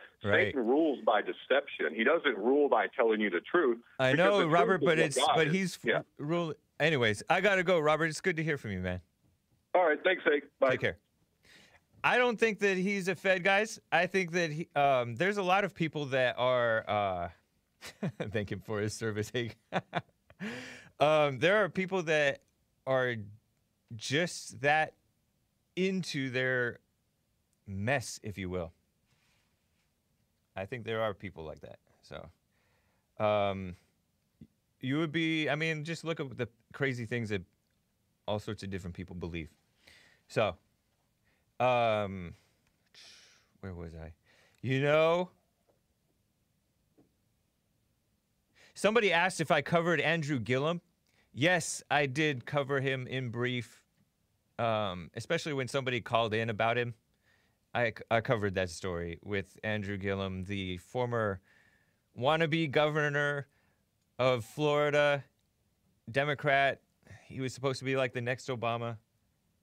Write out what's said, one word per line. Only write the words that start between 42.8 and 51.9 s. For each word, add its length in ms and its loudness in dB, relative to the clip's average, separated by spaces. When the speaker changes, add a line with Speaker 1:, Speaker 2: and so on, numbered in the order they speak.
Speaker 1:
where 140 -12
was 200 -12
I? 180 -14
You 180 0
know, 500 2
somebody 380 4
asked 280 4
if 100 0
I 120 4
covered 380 2
Andrew 380 2
Gillum. 420 0
Yes, 580 0